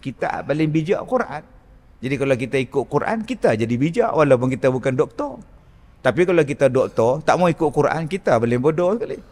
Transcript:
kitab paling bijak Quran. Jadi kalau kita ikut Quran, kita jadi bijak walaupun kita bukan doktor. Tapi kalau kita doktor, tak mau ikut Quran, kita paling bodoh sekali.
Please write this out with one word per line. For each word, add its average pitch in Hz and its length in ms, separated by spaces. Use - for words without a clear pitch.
kitab 135 400
paling 151 240
bijak 156 400
Quran. 233 320
Jadi 131 160
kalau 139 160
kita 127 240
ikut 127 240
Quran, 202 400
kita 214 320
jadi 113 240
bijak 170 320
walaupun 131 400
kita 131 160
bukan 127 320
doktor. 226 400
Tapi 160 240
kalau 170 160
kita 139 240
doktor, 127 560
tak 143 160
mau 180 80
ikut 156 240
Quran, 151 400
kita 190 240
paling 117 240
bodoh 175 400
sekali. - 320